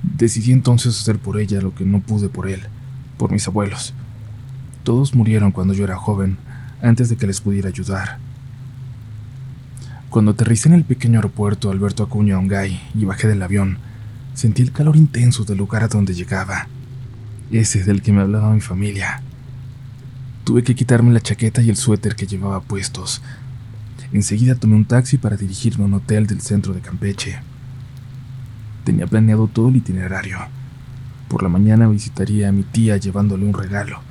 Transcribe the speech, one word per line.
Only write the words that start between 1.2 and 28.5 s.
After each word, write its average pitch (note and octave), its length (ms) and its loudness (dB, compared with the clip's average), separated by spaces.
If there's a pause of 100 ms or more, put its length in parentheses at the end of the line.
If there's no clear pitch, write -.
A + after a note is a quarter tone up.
ella G2+ 220 0
lo F#2+ 140 -2
que F#2 100 -6
no G2 160 4
pude G2+ 280 0
por - 200 -6
él, F#2+ 140 -6 (540)
por G#2 140 0
mis G#2 160 0
abuelos. G2+ 480 -4 (880)
Todos C3+ 320 2
murieron G#2 380 6
cuando F#2+ 220 2
yo G2+ 100 0
era F#2 120 -4
joven, F#2+ 400 0 (460)
antes A#2 260 4
de A2+ 80 0
que - 100 -2
les G2 140 -2
pudiera G2+ 280 0
ayudar. F#2+ 500 -6 (1900)
Cuando G#2+ 220 4
aterricé A2+ 360 4
en E3 60 10
el E3+ 100 6
pequeño A#2+ 340 2
aeropuerto G#2 520 0
Alberto G2 320 0
Acuña G2+ 360 2
Ongay F#2+ 420 -2 (140)
y G#2+ 100 2
bajé G2 220 0
del G#2 160 2
avión, F#2+ 360 0 (560)
sentí A#2+ 280 2
el B2 100 2
calor D3+ 240 4
intenso B2 480 4
del G2 140 -2
lugar G#2+ 260 0
a A2 40 0
donde G2 260 2
llegaba, F#2+ 520 -4 (840)
ese A2 340 2
del G2+ 180 2
que G#2 100 2
me G2+ 80 6
hablaba G#2+ 320 4
mi G#2+ 80 4
familia. G3+ 600 -4 (1200)
Tuve A#2+ 180 4
que B2 120 2
quitarme A#2+ 360 6
la A2+ 120 6
chaqueta A2 400 0
y A#2 80 6
el G2+ 60 2
suéter G#2 400 0
que G2 100 -4
llevaba F#2+ 340 -4
puestos. - 600 -8 (920)
Enseguida A2 440 4
tomé A2 180 4
un G#2+ 100 8
taxi B2 320 4
para G#2+ 220 0
dirigirme G2+ 460 -2
a - 20 2
un G2 80 2
hotel G#2+ 320 2
del G2+ 160 -2
centro F#2+ 320 0
de F#2 80 -6
Campeche. G2 560 -6 (1500)